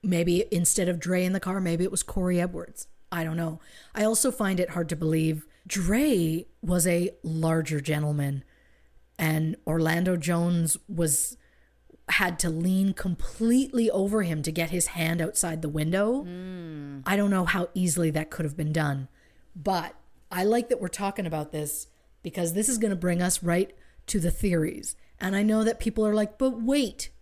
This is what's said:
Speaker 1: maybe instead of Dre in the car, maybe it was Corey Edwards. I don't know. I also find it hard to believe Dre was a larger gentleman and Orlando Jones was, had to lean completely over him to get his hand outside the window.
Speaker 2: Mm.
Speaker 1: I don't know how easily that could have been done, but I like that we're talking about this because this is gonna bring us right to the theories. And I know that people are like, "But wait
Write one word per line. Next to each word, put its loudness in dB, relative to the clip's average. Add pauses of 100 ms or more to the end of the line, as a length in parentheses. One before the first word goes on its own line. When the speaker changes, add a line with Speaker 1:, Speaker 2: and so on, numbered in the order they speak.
Speaker 1:
maybe 2
instead 2
of 0
Dre 0
in 0
the 0
car, -2
maybe 0
it -2
was -2
Corey 0
Edwards. -6 (220)
I -4
don't -4
know. -4 (340)
I 0
also 2
find 0
it 0
hard -2
to -4
believe 0 (200)
Dre 2 (140)
was 2
a 2 (120)
larger 0
gentleman -2 (760)
and 0 (100)
Orlando 2
Jones 2 (120)
was, 0 (720)
had 0
to 0
lean 2
completely 2
over 2
him -2
to -2
get -2
his 0
hand -2
outside -2
the -4
window. 0
Speaker 2:
Mm. -10
Speaker 1:
I 2
don't 2
know 2
how 0
easily 2
that -2
could -6
have -4
been -2
done, -2 (460)
but -2 (360)
I -2
like 2
that 0
we're -4
talking -4
about -4
this -6 (360)
because -2
this 0
is 0
gonna 0
bring 0
us 0
right 2 (340)
to 0
the 2
theories. 0 (240)
And -2
I 2
know 4
that 0
people 0
are 2
like, 0
"But 0
wait 0 (100)